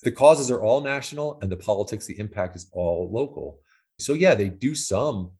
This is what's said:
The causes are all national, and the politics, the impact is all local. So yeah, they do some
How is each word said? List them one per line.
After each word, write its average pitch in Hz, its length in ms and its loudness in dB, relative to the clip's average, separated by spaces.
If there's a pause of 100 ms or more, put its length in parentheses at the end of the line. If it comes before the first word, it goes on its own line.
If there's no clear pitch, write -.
The 120 80 0
causes 143 400 6
are 120 80 0
all 117 220 4
national, 143 600 -6
and 101 80 -4
the 90 60 -4
politics, 104 500 -4
the - 140 -12
impact 92 380 -6
is 87 160 -18
all 87 360 -2
local. 110 500 -8 (400)
So - 140 -2
yeah, 165 220 6
they 101 140 0
do 127 260 -2
some 98 640 -4